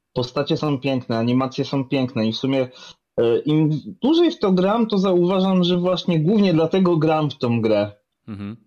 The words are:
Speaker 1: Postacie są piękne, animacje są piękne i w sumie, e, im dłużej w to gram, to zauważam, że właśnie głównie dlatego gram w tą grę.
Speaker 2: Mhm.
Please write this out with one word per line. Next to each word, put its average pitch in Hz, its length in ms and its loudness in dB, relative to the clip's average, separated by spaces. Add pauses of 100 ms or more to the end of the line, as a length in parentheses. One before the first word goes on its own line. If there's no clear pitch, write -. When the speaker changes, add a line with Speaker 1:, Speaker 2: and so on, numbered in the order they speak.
(120)
Speaker 1:
Postacie 139 440 -4
są 143 240 -4
piękne, 127 380 -4
animacje 127 460 -2
są 139 200 -4
piękne 127 440 -2
i 110 40 -2
w - 40 -8
sumie, 131 320 -2 (520)
e, 117 180 2
im 151 320 0 (320)
dłużej 330 280 2
w - 80 -8
to 196 140 0
gram, 202 340 2
to 208 120 -2
zauważam, 185 640 2
że 180 120 0
właśnie 175 440 0
głównie 196 340 2
dlatego 175 420 2
gram 156 340 0
w - 80 -12
tą 117 240 0
grę. 107 300 0 (360)
Speaker 2:
Mhm. 104 280 -12 (100)